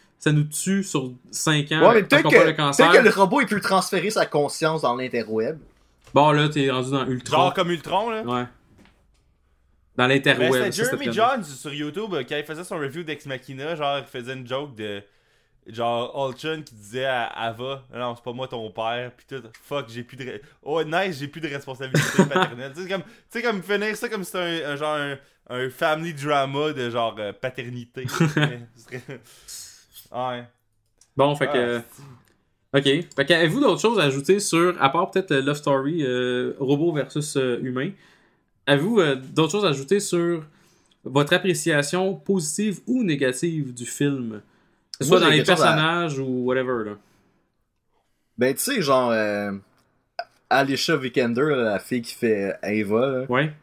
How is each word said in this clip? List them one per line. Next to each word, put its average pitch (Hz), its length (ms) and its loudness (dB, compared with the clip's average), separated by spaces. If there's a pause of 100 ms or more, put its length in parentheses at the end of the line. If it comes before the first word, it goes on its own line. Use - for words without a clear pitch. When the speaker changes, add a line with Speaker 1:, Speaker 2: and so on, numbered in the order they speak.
(180)
Speaker 1:
ça - 160 2
nous 147 100 4
tue 190 400 -2
sur 127 280 -4 (200)
cinq 151 400 0
ans, 160 160 6
Speaker 2:
Ouais, 233 80 8
mais 208 80 6
Speaker 1:
parce 285 180 4
Speaker 2:
peut-être - 20 -2
Speaker 1:
qu'on 247 160 6
a 175 40 8
Speaker 2:
que, 160 60 6
Speaker 1:
le 156 40 0
cancer. 151 360 4
Speaker 2:
peut-être 285 140 10
que 220 40 6
le - 80 6
robot, 196 260 4
il 226 60 0
peut 202 140 -2
transférer 185 480 0
sa 190 160 0
conscience 156 560 -2
dans 123 140 0
l'interweb. 120 640 -2 (560)
Speaker 1:
Bon, 147 180 6
là, 147 180 2
t'es 147 220 0
rendu 127 200 -2
dans 131 160 0
Ultron. 131 300 -2
Speaker 3:
Genre 180 160 4
comme 180 160 0
Ultron, 175 400 -2
là. 220 140 -6
Speaker 1:
Ouais. 123 220 -4 (1500)
Dans 127 120 4
Speaker 3:
Mais 135 80 4
Speaker 1:
l'interweb, 139 380 4
Speaker 3:
c'était 190 180 0
Speaker 1:
ça, 214 120 -2
Speaker 3:
Jeremy 262 220 -2
Speaker 1:
cette 240 80 -2
Speaker 3:
Jones 233 300 0
sur 147 300 -12
YouTube, 151 400 -6
euh, 139 140 -4
quand 151 100 -4
il 147 60 -4
faisait 160 200 -12
son 185 160 -8
review 147 240 -8
d'Ex 151 220 -10
Machina, 139 500 -10
genre, 143 240 -2
il 127 60 -10
faisait 127 280 -10
une 127 140 -12
joke 135 280 -6
de, 104 280 -8 (640)
genre, 117 640 -4
Ultron 156 340 -8
qui 135 100 -20
disait 110 320 -8
à 127 200 -2
Ava, « 123 580 -8 (100)
Non, 120 220 -6
c'est - 80 -20
pas 123 100 -8
moi 127 140 -8
ton 113 240 -10
père, 120 440 -4
pis - 120 -20
tout, 131 160 -12 (180)
fuck, 139 280 -8
j'ai 120 140 -12
plus - 140 -18
de 131 60 -12
ré-, 104 180 -12 (220)
oh, 160 200 -2
nice, 165 360 -2
j'ai 143 80 -6
plus - 140 -12
de 160 80 -4
responsabilité 135 520 -2 (160)
Speaker 1:
<laughs> - 0 - (120)
Speaker 3:
paternelle. » 139 460 -2
Tu 180 80 -12
sais, 180 60 -12
comme, 190 140 -4
tu - 60 -18 (200)
sais, 233 120 -6
comme 220 200 -2
finir 208 340 -2
ça 240 140 -6
comme 208 140 -6
si - 80 -10
c'était 170 340 -4
un, 147 60 -6
un 143 60 -4
genre, 151 180 -2
un, 143 220 -4 (320)
un 127 200 -4
family 160 440 -2
drama 143 580 0
de 127 180 -4
genre, 113 300 -2
euh, 101 140 -6
paternité. 127 800 -10
Speaker 1:
<laughs> - 60 -6
Speaker 3:
Ce 165 100 4
serait, 123 760 -4 (1080)
ouais. 123 320 -6 (720)
Speaker 1:
Bon, 143 180 4
fait 139 140 0
Speaker 3:
Ah, 147 40 -2
Speaker 1:
que, 120 280 0 (920)
Speaker 3:
c'est 139 60 6 (220)
Speaker 1:
ok. 175 40 -10 (120)
Fait 139 80 2
que 170 80 4
avez-vous 165 260 4
d'autres 226 220 4
choses 220 180 4
à 165 40 4
ajouter 143 360 2
sur, 175 420 0
à - 80 4
part 185 220 0
peut-être, 190 220 -2
euh, 139 80 4
Love 143 160 0
Story, 143 480 0
euh, 123 540 -2
robot 143 340 2
versus, 147 420 -4
euh, 127 280 0
humain, 127 260 -4 (760)
avez-vous, 160 320 4
euh, 147 160 4
d'autres 147 360 0
choses 208 140 0
à 175 40 4
ajouter 139 300 0
sur 170 440 -2 (600)
votre 143 300 2
appréciation 175 800 0
positive 165 720 -2
ou 254 180 -2
négative 143 680 -2
du 120 140 -12
film ? 123 540 -4 (580)
Que 139 60 -4
ce 135 40 -2
Speaker 2:
Moi, 180 80 8
Speaker 1:
soit 170 80 4
dans 156 60 6
Speaker 2:
j'ai 151 80 6
Speaker 1:
les 147 40 2
Speaker 2:
quelque 180 140 4
chose 147 80 4
à 156 80 6
Speaker 1:
personnages 156 460 0
ou 135 80 -4 (180)
whatever, 127 400 0
là. 104 60 -8 (1500)
Speaker 2:
Ben, 127 160 4
tu - 80 -4
sais, 262 220 -2
genre, 131 280 4
euh, 104 400 0 (1000)
Alicia 139 440 2
Vikander, 123 540 0
là, 143 140 2
la 104 160 0
fille 123 240 -4
qui - 100 -14
fait 101 480 0
Ava, 107 460 0
là, 131 220 -4
Speaker 1:
Ouais. 143 220 2 (120)